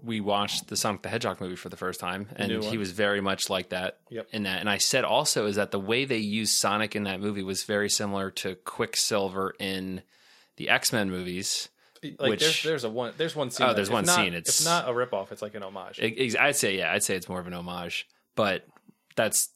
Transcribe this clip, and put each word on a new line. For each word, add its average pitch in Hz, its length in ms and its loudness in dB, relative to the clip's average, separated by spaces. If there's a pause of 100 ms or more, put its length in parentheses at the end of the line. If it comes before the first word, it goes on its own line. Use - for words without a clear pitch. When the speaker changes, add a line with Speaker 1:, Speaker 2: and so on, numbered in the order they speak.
Speaker 1:
we 113 200 -4
watched 101 480 0
the 104 80 -2
Sonic 104 260 0
the - 60 -6
Hedgehog 117 320 -2
movie 92 160 -6
for - 120 -12
the 92 80 -14
first 92 220 -4
time, 95 320 -4
Speaker 2:
The 127 100 -6
Speaker 1:
and 101 120 0
Speaker 2:
new 110 80 0
Speaker 1:
he 107 80 -4
Speaker 2:
one. 113 100 -2
Speaker 1:
was 95 120 -4
very 101 300 2
much 95 300 -2
like 92 180 -2
that 90 300 -4 (100)
Speaker 2:
Yep. 113 220 -10
Speaker 1:
in 107 120 -4
that. 92 180 -2
And 104 80 -2
I 101 100 2
said 131 240 2
also 120 420 2
is 104 120 0
that 101 140 2
the 98 80 -2
way 117 260 2
they 131 120 0
used 107 380 0
Sonic 104 400 2
in 104 80 0
that 95 160 -2
movie 101 240 -2
was 95 220 -4
very 104 240 2
similar 98 420 0
to 95 240 -6
Quicksilver 95 1040 0
in 95 420 -4 (540)
the - 140 -8
X-Men 110 420 2
movies, 90 560 -4 (340)
Speaker 2:
Like, 143 300 -2
Speaker 1:
which 101 100 0
Speaker 2:
there's, 156 220 4
there's 151 220 0
a 110 40 0
one, 117 280 -4
there's 160 180 -2
one 135 160 -2
scene 135 140 2
Speaker 1:
Oh, - 40 8
Speaker 2:
that 113 60 4
Speaker 1:
there's 101 140 2
Speaker 2:
if 113 40 2
Speaker 1:
one 113 120 4
Speaker 2:
not, 175 100 6
Speaker 1:
scene. 98 180 4
It's - 280 2
Speaker 2:
if 151 40 4
not 170 220 4
a 127 60 0
ripoff, 117 400 -2
it's - 80 -10
like 107 140 -8
an 104 80 -8
homage. 95 380 -12
Speaker 1:
Ex-, 113 360 0
I'd 139 180 4
say, 98 220 2
yeah, 85 160 2
I'd 104 100 4
say 98 140 2
it's 87 100 -6
more 92 140 -4
of 87 60 -8
an 90 60 -8
homage, 87 540 -6 (280)
but 98 300 2 (500)
that's - 400 2